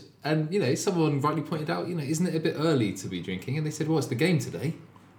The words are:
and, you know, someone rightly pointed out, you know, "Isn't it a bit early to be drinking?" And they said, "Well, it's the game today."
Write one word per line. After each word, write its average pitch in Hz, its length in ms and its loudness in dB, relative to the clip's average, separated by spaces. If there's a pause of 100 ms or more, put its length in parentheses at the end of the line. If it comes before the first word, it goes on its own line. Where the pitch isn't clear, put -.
(240)
and, 156 280 0
you 202 60 2
know, 139 160 4
someone 160 460 2
rightly 156 220 0
pointed 156 260 -4
out, 175 200 -2
you 180 60 -4
know, 165 80 -4
"Isn't 156 240 0
it 156 80 -2
a 160 60 0
bit 156 180 0
early 135 360 4
to - 140 -8
be 90 120 -4
drinking?" 92 380 -4
And 156 80 -2
they 147 40 -2
said, 151 180 -2
"Well, 160 100 4
it's 131 80 0
the - 80 -2
game 156 240 4
today." 123 360 -4 (440)